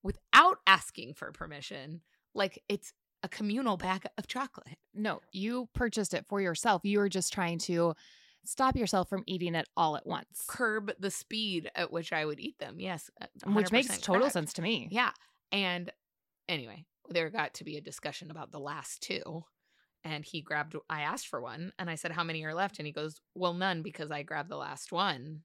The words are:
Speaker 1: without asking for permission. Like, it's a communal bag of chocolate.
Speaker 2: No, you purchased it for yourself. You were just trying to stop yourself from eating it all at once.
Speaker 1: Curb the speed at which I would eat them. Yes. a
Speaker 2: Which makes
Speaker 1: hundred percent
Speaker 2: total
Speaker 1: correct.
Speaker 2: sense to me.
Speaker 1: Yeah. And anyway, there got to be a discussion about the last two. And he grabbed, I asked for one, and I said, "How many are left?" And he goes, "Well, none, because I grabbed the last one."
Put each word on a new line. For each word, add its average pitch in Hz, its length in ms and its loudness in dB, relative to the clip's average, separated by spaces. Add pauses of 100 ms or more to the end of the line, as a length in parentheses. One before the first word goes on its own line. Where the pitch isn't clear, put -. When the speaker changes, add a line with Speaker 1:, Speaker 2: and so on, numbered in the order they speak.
Speaker 1:
without 285 640 8
asking 151 480 6
for - 180 -10
permission. 151 680 -10 (340)
Like, 196 340 0
it's - 240 -4 (300)
a 190 60 -6
communal 214 480 0
bag 185 280 -2 (120)
of 220 100 -8
chocolate. - 520 -8 (160)
Speaker 2:
No, 208 260 -2 (120)
you 226 420 -2
purchased 220 400 0
it - 140 -2
for 202 120 -2
yourself. 185 440 2
You 202 140 4
were 202 100 6
just 185 240 0
trying 170 280 0
to 170 340 2 (500)
stop 269 320 2
yourself 196 320 2
from 190 180 -2
eating 175 280 0
it 160 220 0
all 156 200 4
at - 100 -6
once. - 420 -6
Speaker 1:
Curb 214 500 0
the 190 120 -2
speed 196 640 -4
at 170 180 -2
which 165 200 -4
I 156 120 0
would 151 160 -2
eat - 180 -8
them. 131 220 -10
Yes. 185 300 -6 (100)
a - 60 -12 (240)
Speaker 2:
Which 208 200 4
makes 240 180 6
Speaker 1:
hundred - 0 -
percent 196 160 -4
Speaker 2:
total 196 180 6
Speaker 1:
correct. 277 100 4
Speaker 2:
sense 156 220 0
to 170 80 -4
me. 190 280 0
Speaker 1:
Yeah. 226 200 2 (420)
And 180 400 0 (560)
anyway, 139 380 -6 (240)
there 165 200 2
got 160 240 -2
to 165 100 -12
be 151 120 -10
a 147 60 -8
discussion 151 480 -10
about 156 200 -12
the 156 100 -12
last 143 420 -10
two. - 420 -6 (600)
And 156 200 -8
he 160 160 -8
grabbed, 151 360 -4 (120)
I 151 140 -4
asked 175 240 -2
for 131 160 -6
one, 143 340 -8
and 175 140 -6
I 160 60 -4
said, 160 160 -6
"How 170 100 -2
many 160 220 -4
are 156 100 -4
left?" 190 240 -2
And 151 80 -6
he 147 60 -8
goes, 156 280 -6 (140)
"Well, 180 180 0
none, 180 300 0
because 151 300 -8
I 147 100 -4
grabbed 156 260 -6
the 147 80 -8
last 139 360 -8
one." 156 520 -2